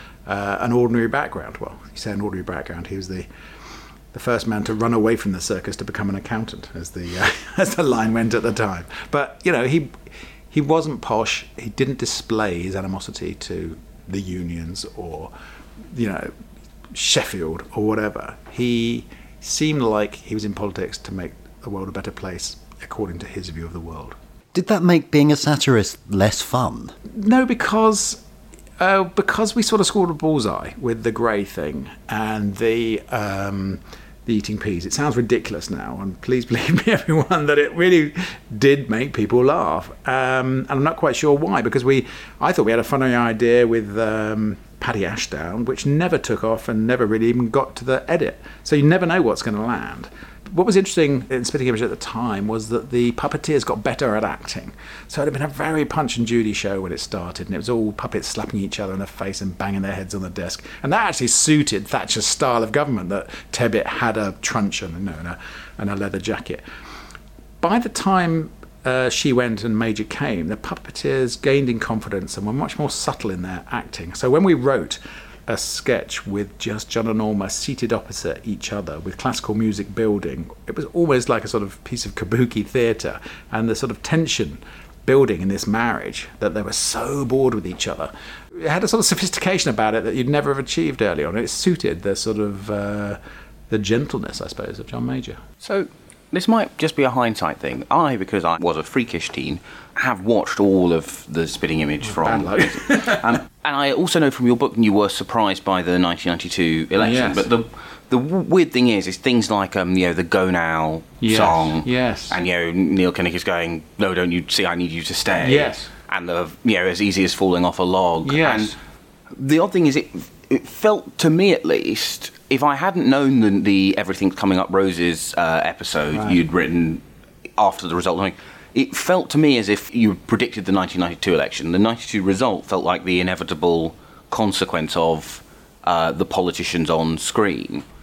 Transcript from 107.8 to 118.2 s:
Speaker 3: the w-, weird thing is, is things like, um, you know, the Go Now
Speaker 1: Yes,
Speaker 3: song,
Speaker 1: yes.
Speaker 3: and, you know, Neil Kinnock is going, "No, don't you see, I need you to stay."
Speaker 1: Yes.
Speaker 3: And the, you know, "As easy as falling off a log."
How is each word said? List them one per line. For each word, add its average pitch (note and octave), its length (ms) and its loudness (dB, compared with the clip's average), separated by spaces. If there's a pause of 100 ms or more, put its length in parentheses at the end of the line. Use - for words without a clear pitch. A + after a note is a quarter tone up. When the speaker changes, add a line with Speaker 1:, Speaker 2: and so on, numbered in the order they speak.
Speaker 3:
the B2+ 80 4
w-, D#3 220 0
weird E3+ 320 4
thing B2 160 4
is, G2+ 180 4
is F#2 120 -6
things A#2+ 340 2
like, G2 240 0
um, F#2 200 2
you F#2 120 4
know, E2+ 60 2
the E2+ 100 0
Go F#2 260 2
Now E2 540 0 (160)
Speaker 1:
Yes, A2 180 2
Speaker 3:
song, D#2+ 480 4
Speaker 1:
yes. B2 460 -2
Speaker 3:
and, F2+ 160 -2
you F2+ 60 0
know, E2+ 180 0
Neil F2+ 400 4
Kinnock F2 220 -2
is F2 100 -4
going, E2+ 400 -2 (160)
"No, G2 140 2
don't F2 180 2
you F2 160 0
see, - 180 0
I E2+ 100 0
need F2 160 -2
you E2 120 -6
to F#2 100 -6
stay." F#2 380 0
Speaker 1:
Yes. C#3 380 2 (200)
Speaker 3:
And F2 180 -4
the, F2 220 -2 (140)
you A2 120 4
know, F2+ 120 2
"As F2+ 140 0
easy G2 240 4
as E2+ 80 0
falling F2+ 320 4
off F2 120 0
a F#2 60 0
log." F2+ 480 2